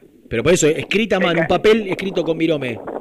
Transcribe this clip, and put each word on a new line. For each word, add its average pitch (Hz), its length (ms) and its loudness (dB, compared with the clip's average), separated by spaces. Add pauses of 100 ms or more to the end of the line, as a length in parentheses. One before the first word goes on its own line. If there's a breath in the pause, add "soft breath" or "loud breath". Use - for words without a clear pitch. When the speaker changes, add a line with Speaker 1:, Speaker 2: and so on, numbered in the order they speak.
(280)
Speaker 1:
Pero 117 140 -2
por 147 100 2
eso, 170 140 4
escrita 180 500 0
a 185 40 0
mano, 170 120 0
Speaker 2:
Venga. 165 100 0
Speaker 1:
un 160 60 -2
papel 208 400 4
escrito 185 340 -4
con 160 140 -2
virome. 147 420 -2 (220)